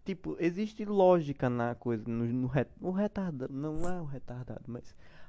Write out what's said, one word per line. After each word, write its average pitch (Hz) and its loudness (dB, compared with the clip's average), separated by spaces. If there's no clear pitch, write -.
tipo, 170 -4
existe 202 -2
lógica 180 6
na 120 0
coisa, 117 -2
no, 117 0
no 127 0
re-, 127 2
o 180 -4
retardado, 185 -2
não 156 0
é 180 0
o 165 -6
retardado, 123 -8
mas - -10